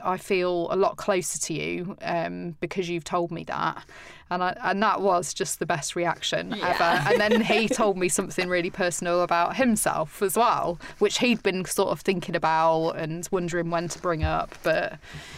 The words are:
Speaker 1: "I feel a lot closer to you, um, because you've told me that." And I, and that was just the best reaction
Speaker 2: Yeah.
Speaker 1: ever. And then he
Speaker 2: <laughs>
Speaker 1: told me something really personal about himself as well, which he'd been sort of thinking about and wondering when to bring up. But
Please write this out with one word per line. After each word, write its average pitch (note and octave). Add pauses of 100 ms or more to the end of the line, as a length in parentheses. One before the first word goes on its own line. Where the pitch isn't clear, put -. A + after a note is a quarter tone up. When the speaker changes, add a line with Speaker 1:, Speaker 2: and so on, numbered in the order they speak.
Speaker 1:
"I F#3
feel F3+
a -
lot F#3+
closer -
to -
you, E3+
um, F3
because F3
you've E3+
told F3
me E3
that." - (460)
And F3+
I, F3+
and F#3+
that G3+
was F#3
just -
the F3
best D#3
reaction E3+
Speaker 2:
Yeah. F3+
Speaker 1:
ever. F3
And A#3
then G#3+
he A3
Speaker 2:
<laughs> A#3+
Speaker 1:
told G3+
me F3+
something F3+
really F3+
personal F3
about E3+
himself G#3+
as G3
well, F3 (200)
which G#3
he'd A#3+
been F#3
sort F#3+
of D#3
thinking F3+
about D#3+
and E3
wondering F3
when E3+
to -
bring D#3+
up. D#3+
But - (380)